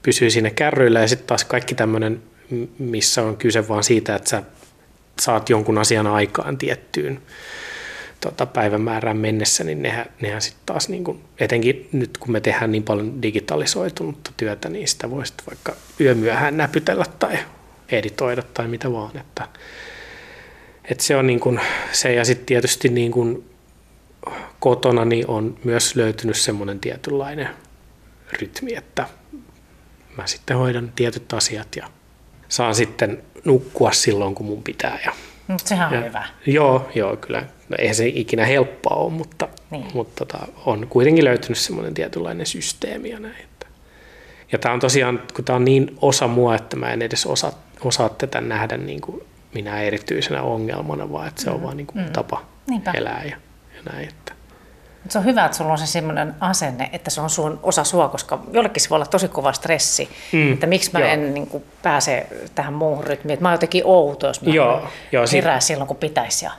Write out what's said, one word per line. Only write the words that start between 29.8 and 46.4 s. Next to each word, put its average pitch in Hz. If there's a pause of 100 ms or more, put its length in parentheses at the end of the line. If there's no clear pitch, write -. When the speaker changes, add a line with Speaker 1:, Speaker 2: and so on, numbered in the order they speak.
Speaker 1:
mä 131
sitten -
hoidan 120
tietyt 120
asiat 110
ja - (600)
saan 117
sitten 110 (220)
nukkua 127
silloin, 101
kun 107
mun 104
pitää. -
Ja - (360)
Speaker 2:
Mut 185
sehän 175
on 143
Speaker 1:
ja 120
Speaker 2:
hyvä. 113 (220)
Speaker 1:
Joo, 139
joo, 104
kyllä. 113 (280)
No, -
eihän 113
se 113
ikinä 113
helppoa 131
ole, 165
mutta, 160 (220)
Speaker 2:
Niin. 165
Speaker 1:
mutta 117
tota, - (200)
on 110
kuitenkin 151
löytynyt 120
semmonen -
tietynlainen -
systeemi -
ja 220
näin, 220
että. - (880)
Ja 110
tää 120
on 123
tosiaan, 123 (140)
kun 131
tää 127
on 123
niin 135
osa 135
mua, 120